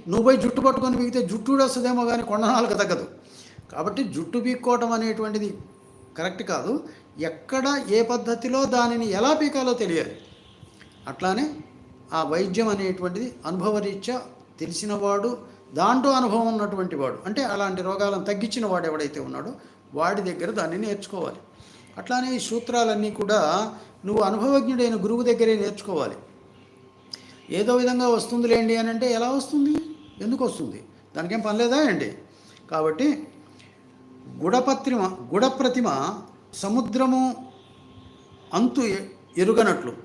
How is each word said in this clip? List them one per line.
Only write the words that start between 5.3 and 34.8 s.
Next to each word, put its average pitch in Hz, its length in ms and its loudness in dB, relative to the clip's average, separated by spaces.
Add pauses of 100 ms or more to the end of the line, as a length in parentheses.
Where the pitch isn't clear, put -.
కరెక్ట్ 185 340 -6
కాదు. 156 220 -2 (560)
ఎక్కడ 262 380 -4 (300)
ఏ - 60 6
పద్ధతిలో 233 580 0 (140)
దానిని 233 320 2 (120)
ఎలా 262 220 4
పీకాలో 277 400 0
తెలియాలి. 143 340 0 (920)
అట్లానే 190 360 0 (680)
ఆ 160 80 0 (100)
వైద్యం 190 380 0
అనేటువంటిది 190 600 -2 (180)
అనుభవరీత్యా 196 720 -2 (440)
తెలిసినవాడు, 202 680 -2 (480)
దాంట్లో 247 340 4
అనుభవం 233 380 2
ఉన్నటువంటి 196 460 -2
వాడు, 135 300 -2
అంటే 214 160 -2 (120)
అలాంటి 196 280 -2
రోగాలను 196 420 -2
తగ్గించిన 208 420 -2
వాడు 180 240 0
ఎవడైతే 147 300 -4
ఉన్నాడో 135 320 -8 (420)
వాడి 180 340 0
దగ్గర 175 300 -4
దాన్ని 170 200 -2
నేర్చుకోవాలి. 202 640 -6 (580)
అట్లానే 254 360 -2
ఈ 233 140 -2
సూత్రాలన్నీ 226 640 0 (100)
కూడా 202 200 4 (680)
నువ్వు 214 160 2
అనుభవజ్ఞుడైన 233 840 2
గురువు 233 180 0
దగ్గరే 226 340 4
నేర్చుకోవాలి. 190 600 -4 (1400)
ఏదో 214 180 2
విధంగా 247 320 2
వస్తుందిలేండి 233 680 2
అని 226 160 0
అంటే 233 200 0
ఎలా 233 180 0
వస్తుంది, 277 440 2 (500)
ఎందుకు 233 200 -2
వస్తుంది, 107 360 -6 (320)
దానికేం 185 340 -4
పని 214 120 0
లేదా 240 200 2 (100)
ఏంటి? 143 200 0 (600)
కాబట్టి 156 400 2 (1300)
గుడపత్రిమ, 247 600 2 (280)